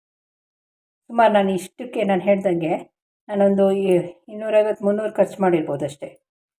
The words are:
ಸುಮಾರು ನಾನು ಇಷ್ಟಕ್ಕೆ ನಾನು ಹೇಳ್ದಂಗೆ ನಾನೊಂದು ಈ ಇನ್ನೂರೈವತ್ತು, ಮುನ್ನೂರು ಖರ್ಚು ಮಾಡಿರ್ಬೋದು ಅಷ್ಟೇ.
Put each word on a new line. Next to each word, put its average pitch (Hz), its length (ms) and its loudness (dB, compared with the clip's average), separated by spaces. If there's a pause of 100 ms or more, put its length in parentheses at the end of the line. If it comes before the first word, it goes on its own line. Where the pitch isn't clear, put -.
(1080)
ಸುಮಾರು 233 260 2
ನಾನು 196 180 2
ಇಷ್ಟಕ್ಕೆ 214 540 -6
ನಾನು 196 160 0
ಹೇಳ್ದಂಗೆ 185 760 -2 (300)
ನಾನೊಂದು 196 360 2 (180)
ಈ - 20 -2 (480)
ಇನ್ನೂರೈವತ್ತು, 214 540 0
ಮುನ್ನೂರು 208 320 -2
ಖರ್ಚು 196 260 0
ಮಾಡಿರ್ಬೋದು 156 440 0
ಅಷ್ಟೇ. - 200 -16 (500)